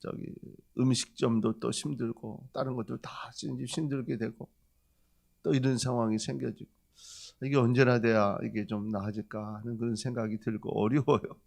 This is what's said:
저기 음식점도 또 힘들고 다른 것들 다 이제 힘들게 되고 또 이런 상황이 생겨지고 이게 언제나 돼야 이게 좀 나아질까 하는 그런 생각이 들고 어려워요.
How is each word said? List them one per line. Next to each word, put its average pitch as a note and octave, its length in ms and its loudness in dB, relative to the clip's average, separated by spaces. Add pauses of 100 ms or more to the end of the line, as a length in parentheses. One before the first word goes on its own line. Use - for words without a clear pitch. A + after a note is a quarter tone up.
저기 - 260 -8 (520)
음식점도 A#2 800 2
또 A#2+ 120 -2
힘들고 A#2+ 800 -6
다른 C3 220 -2
것들 A#2 240 -6
다 - 360 -14
이제 C3 320 -8
힘들게 C3+ 520 -4
되고 A2+ 320 -8 (920)
또 D#3+ 120 4
이런 C3 240 4
상황이 A#2 400 0
생겨지고 B2+ 520 -6 (760)
이게 C#3 120 2
언제나 B2 440 6
돼야 G#2+ 420 4
이게 G#2+ 240 -4
좀 G#2+ 240 -4
나아질까 G#2+ 680 -6
하는 A#2 180 -6
그런 A#2 180 -2
생각이 A2+ 420 -4
들고 A2 400 -4
어려워요. B2 440 4 (240)